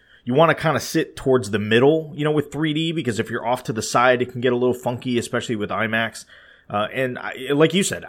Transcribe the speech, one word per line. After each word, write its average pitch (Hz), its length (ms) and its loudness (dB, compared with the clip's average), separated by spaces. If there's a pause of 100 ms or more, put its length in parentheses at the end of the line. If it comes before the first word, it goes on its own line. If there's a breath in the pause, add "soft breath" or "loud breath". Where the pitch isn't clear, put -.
(240 soft breath)
you 120 100 -4
wanna 156 220 6
kinda 147 240 0
sit - 360 -4
towards 131 360 2
the 104 80 0
middle, 135 560 4
you 147 80 -4
know, 151 80 0
with 151 200 0
three 151 220 -2
D, 160 180 -2
because 123 280 -4
if 110 100 -2
you're 113 160 -6
off 120 200 -2
to - 80 -4
the 107 100 -4
side, 123 400 4
it 123 80 -8
can 123 100 -8
get 123 120 4
a 120 40 0
little 123 160 2
funky, 123 460 -4
especially 117 360 -4
with 101 140 -4
imax. 110 560 -2 (440 loud breath)
Uh, 104 220 -2
and 127 260 -2
I, 127 360 -8
like 156 200 4
you 190 80 4
said, 87 280 -2